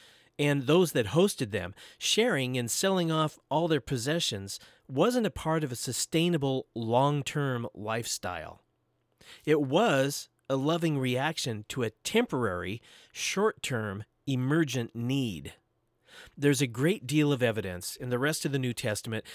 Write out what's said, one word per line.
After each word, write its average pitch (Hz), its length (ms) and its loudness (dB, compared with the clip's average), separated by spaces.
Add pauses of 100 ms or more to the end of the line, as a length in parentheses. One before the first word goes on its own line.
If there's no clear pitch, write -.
(380)
and 143 280 2
those 160 260 6
that 117 160 0
hosted 156 420 2
them, 92 240 -4 (240)
sharing 143 580 2
and 120 140 0
selling 185 420 2
off 156 260 2 (100)
all 160 200 2
their 156 120 4
possessions 120 800 -2 (300)
wasn't 214 380 2
a 170 40 0
part 160 320 -2
of 143 80 -2
a 123 60 -8
sustainable 139 960 0
long-term 131 1000 0
lifestyle. 92 880 -6 (800)
It 151 160 4
was 143 680 2 (220)
a 135 60 0
loving 156 420 0
reaction 127 680 -2
to - 140 -4
a 113 80 0
temporary, 110 920 -2 (300)
short-term, 107 920 -4 (220)
emergent 131 680 0
need. 117 560 -4 (840)
There's 143 240 4
a 147 60 2
great 135 400 -2
deal 147 260 4
of 123 100 0
evidence 95 540 -2
in 127 140 -8
the 123 80 0
rest 147 260 -2
of 147 80 -2
the 139 60 2
New 127 160 -2
Testament 110 500 -4 (100)